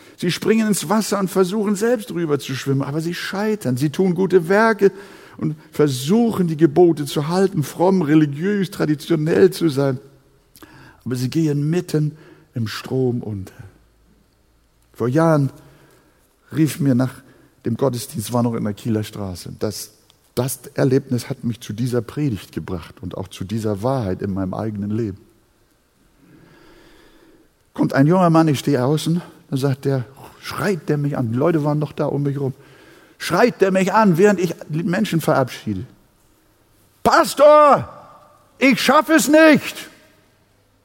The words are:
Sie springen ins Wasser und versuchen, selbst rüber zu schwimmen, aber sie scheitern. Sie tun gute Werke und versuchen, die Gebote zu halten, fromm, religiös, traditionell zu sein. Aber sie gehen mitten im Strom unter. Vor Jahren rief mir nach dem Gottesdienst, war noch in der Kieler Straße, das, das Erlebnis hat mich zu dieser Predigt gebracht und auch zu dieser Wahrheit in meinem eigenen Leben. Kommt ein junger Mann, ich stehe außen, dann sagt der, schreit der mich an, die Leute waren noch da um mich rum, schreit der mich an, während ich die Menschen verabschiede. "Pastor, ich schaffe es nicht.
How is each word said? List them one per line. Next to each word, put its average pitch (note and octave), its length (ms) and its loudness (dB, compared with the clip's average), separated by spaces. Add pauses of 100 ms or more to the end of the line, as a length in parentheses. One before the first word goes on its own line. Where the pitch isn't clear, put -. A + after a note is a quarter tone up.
(160)
Sie E3+ 160 -4
springen A3 360 0
ins F#3+ 200 -2
Wasser G3+ 320 -2
und G3 100 -4
versuchen, G3 460 -2
selbst A3 360 -2
rüber E3 280 -2
zu C3+ 160 -8
schwimmen, C#3 280 -2
aber C#3+ 180 -6
sie E3+ 120 -6
scheitern. G3+ 600 -4
Sie C#3 140 -2
tun F#3 260 0
gute F3 320 0
Werke G3+ 460 4 (420)
und D#3 220 -6 (160)
versuchen, E3+ 760 0
die D#3+ 100 -4
Gebote D#3+ 480 4
zu C#3+ 220 -4
halten, F3+ 360 0
fromm, F3+ 380 0
religiös, D#3+ 680 0
traditionell E3 800 0
zu - 160 -2
sein. C3+ 320 -2 (1040)
Aber A#2 120 -8
sie B2+ 140 -4
gehen D3 400 -2
mitten D#3 480 -2 (360)
im A2+ 140 -6
Strom B2 540 -4
unter. G2 320 -10 (1400)
Vor A#2 140 -4
Jahren D3+ 440 2 (1040)
rief C#3+ 240 0
mir C#3 160 2
nach B2+ 180 -2 (520)
dem A#2 100 -4
Gottesdienst, A#2+ 560 -4
war B2 100 0
noch A#2 120 -2
in A2+ 100 -6
der G#2 100 -4
Kieler G#2+ 300 -4
Straße, F#2+ 560 -12
das, - 320 -8 (420)
das B2+ 280 -4 (140)
Erlebnis C3+ 540 -2
hat - 140 -10
mich A#2 160 -6
zu - 140 -12
dieser A#2 280 -4
Predigt B2 520 -6
gebracht E2 480 -10
und F2+ 160 -12
auch F#2+ 100 -8
zu - 160 -12
dieser G#2 400 -6
Wahrheit A#2 380 -4
in G2 120 -6
meinem F#2 200 -6
eigenen G#2 360 -6
Leben. G#2 280 -6 (2500)
Kommt - 200 -2
ein C#3 140 4
junger F3+ 220 4
Mann, D#3+ 180 4
ich C#3+ 120 0
stehe C3+ 240 0
außen, D#3 380 -2 (280)
dann C#3 100 -4
sagt C3 240 -2
der, C3+ 220 -2 (360)
schreit F3 460 -6
der D3+ 100 0
mich D3 200 -4
an, A#2 160 -2
die A#2+ 40 -4
Leute D#3 280 0
waren D3 140 0
noch D3 120 -4
da D#3 140 -4
um C#3+ 180 -2
mich C#3+ 160 -4
rum, C3+ 140 -4 (640)
schreit G#3+ 420 0
der G3 120 4
mich F#3+ 220 0
an, G3+ 240 4
während G3+ 220 4
ich E3+ 160 -2 (140)
die D#3 140 -4
Menschen F3 360 0
verabschiede. B2+ 640 -2 (1160)
"Pastor, C#4+ 880 6 (680)
ich B3+ 240 4
schaffe D4+ 320 4
es A3+ 140 4
nicht. D#4 480 6 (1080)